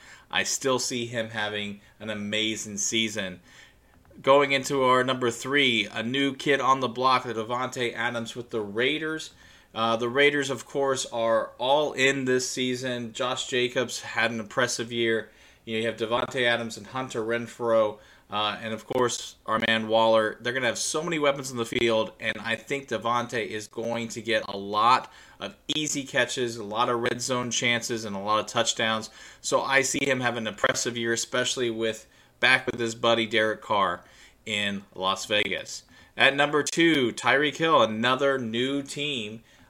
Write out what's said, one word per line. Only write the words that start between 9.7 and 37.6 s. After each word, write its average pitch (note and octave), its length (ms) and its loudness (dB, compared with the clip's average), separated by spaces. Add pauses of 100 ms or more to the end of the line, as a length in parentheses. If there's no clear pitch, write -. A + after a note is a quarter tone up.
Uh, A2+ 220 0
the A#2+ 140 0
Raiders, C#3+ 420 4
of B2 160 -6
course, C3+ 460 -2
are A2+ 460 2
all C#3 340 2
in C3+ 320 2
this B2+ 260 2
season. B2 600 -4
Josh B2+ 340 -4
Jacobs B2 540 -2
had A2+ 320 -2
an A2+ 80 -4
impressive A#2 500 -2
year. A2+ 400 0 (340)
You A2+ 120 -6
know, A2 60 0
you A#2 40 0
have A2+ 100 -4
Davante B2 480 -2
Adams A#2 320 0
and G#2 120 -14
Hunter B2+ 340 -6
Renfrow, A2+ 760 0 (340)
uh, G#2 280 0
and, A2+ 140 -6
of A2 100 -10
course, B2 520 -2 (100)
our A2 220 0
man A2 180 2
Waller. A2 540 4
They're A#2+ 120 -2
gonna C3 140 0
have G#2+ 100 0
so - 280 -2
many E3 160 -2
weapons C3+ 320 0
in B2 40 -6
the A#2 80 0
field, A2+ 540 2
and A2+ 240 -4
I A2+ 140 -2
think C#3 320 -6
Davante A#2 580 -2
is G#2+ 220 -8
going A#2 400 -6
to A#2 120 -10
get A2 280 0
a G2+ 80 -8
lot G#2+ 560 2 (260)
of - 160 -10 (220)
easy C#3+ 260 -2
catches, B2 540 -2
a A2 80 -10
lot A2 240 0
of A#2+ 100 2
red A#2+ 240 -2
zone B2 300 -2
chances, A#2+ 520 0
and G2+ 120 -6
a - 20 -6
lot G#2+ 220 2
of G2+ 60 -2
touchdowns. A2 600 0 (320)
So - 220 0
I C3+ 200 4
see C3+ 220 -2
him C3+ 140 2
having A#2+ 300 -2
an G2+ 60 -6
impressive B2 420 0
year, A#2 160 0
especially B2 580 -2
with, A2 380 -4 (320)
back B2 260 4
with A#2 140 -2
his A2+ 160 -2
buddy A#2 280 4
Derek A2 380 0
Carr F#2+ 400 0 (420)
in G2+ 380 -4 (140)
Las F#2 300 -2
Vegas. G#2 580 -2 (320)
At C3+ 180 4
number D3 300 2
two, D3+ 480 2
Tyreek C3+ 440 2
Hill, D#3+ 260 4